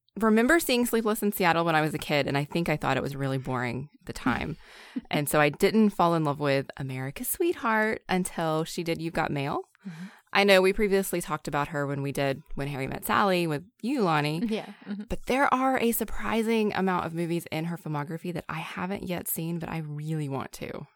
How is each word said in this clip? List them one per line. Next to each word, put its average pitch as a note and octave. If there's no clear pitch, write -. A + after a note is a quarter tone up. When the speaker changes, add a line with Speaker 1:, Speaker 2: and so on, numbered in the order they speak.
Speaker 1:
remember A3+
seeing B3
Sleepless A3
in G3+
Seattle E3+
when E3
I D3+
was D3+
a D#3
kid, C#3+
and D3
I C#3+
think E3+
I D3+
thought C3+
it -
was C#3
really C3+
boring B2+
at -
the -
time. -
Speaker 2:
<laughs> -
Speaker 1:
And D3
so D3+
I D3
didn't G3+
fall E3+
in D#3+
love D3
with C#3
America's C3
Sweetheart A3
until E3
she E3+
did D#3+
You've E3
Got D#3+
Mail. C#3+
Speaker 2:
Mm-hmm. E3+
Speaker 1:
I G3+
know G3
we F#3+
previously F#3+
talked -
about C#3+
her C#3+
when C#3
we C#3
did C3+
When C#3+
Harry C3+
Met -
Sally G3
with D#3
you, B3+
Lonnie. D#3
Speaker 2:
Yeah. G#3
Mm-hmm. G3+
Speaker 1:
But -
there C4+
are C4
a A#3
surprising A3
amount F#3
of E3
movies E3+
in D#3
her E3+
filmography D#3
that -
I D#3
haven't F3+
yet F3+
seen, E3+
but D#3
I D#3+
really D3+
want C3+
to. -